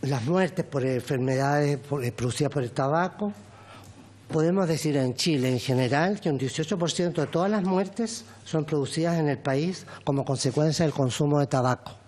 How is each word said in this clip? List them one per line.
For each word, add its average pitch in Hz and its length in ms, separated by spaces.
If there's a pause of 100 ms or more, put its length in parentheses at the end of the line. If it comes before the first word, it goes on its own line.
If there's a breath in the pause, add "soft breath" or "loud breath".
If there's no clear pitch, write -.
las 135 240
muertes 175 400
por 131 180
enfermedades 135 920
por, 135 260
eh, 120 80
producidas 131 400
por 143 100
el 120 100
tabaco, 170 600 (960 loud breath)
podemos 170 400
decir 151 300
en 127 160
Chile 131 360
en 127 100
general 139 600
que - 80
un 139 80
dieciocho 156 400
por 170 140
ciento 175 320
de 139 60
todas 180 220
las 208 140
muertes 190 640 (180 loud breath)
son 156 220
producidas 160 520
en 151 120
el 131 80
país 147 480 (180 loud breath)
como 139 220
consecuencia 143 580
del 147 80
consumo 143 480
de 139 60
tabaco. 127 460 (160)